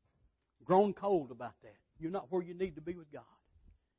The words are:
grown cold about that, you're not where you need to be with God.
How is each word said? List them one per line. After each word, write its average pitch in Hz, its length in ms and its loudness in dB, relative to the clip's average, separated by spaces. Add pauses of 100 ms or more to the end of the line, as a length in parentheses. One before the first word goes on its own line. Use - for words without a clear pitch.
(640)
grown 190 280 6
cold 175 400 0
about 117 220 -10 (100)
that, 104 100 -20 (240)
you're 160 140 -4
not 180 180 -6
where 185 100 0
you 175 140 -10
need 175 220 -4
to 151 40 -12
be 170 140 -8
with 160 180 -16
God. 120 120 -12 (760)